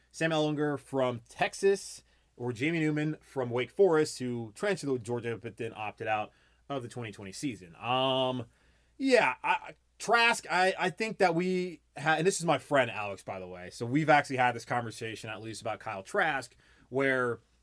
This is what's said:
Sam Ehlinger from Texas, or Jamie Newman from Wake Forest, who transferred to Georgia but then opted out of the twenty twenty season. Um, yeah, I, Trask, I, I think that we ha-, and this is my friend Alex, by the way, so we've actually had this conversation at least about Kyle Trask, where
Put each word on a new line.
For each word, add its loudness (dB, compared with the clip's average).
Sam 0
Ehlinger 0
from 0
Texas, 0
or -6
Jamie -2
Newman 0
from -6
Wake -2
Forest, 4
who -4
transferred -2
to 2
Georgia -4
but -12
then -6
opted -8
out 0
of -6
the -12
twenty -10
twenty -14
season. -8
Um, 0
yeah, 4
I, -2
Trask, 2
I, 2
I 0
think -4
that 4
we -2
ha-, 2
and 0
this 2
is -4
my 2
friend 2
Alex, -8
by -8
the -12
way, -12
so -6
we've 2
actually 4
had 4
this -12
conversation -6
at -10
least -12
about -6
Kyle -10
Trask, -2
where 0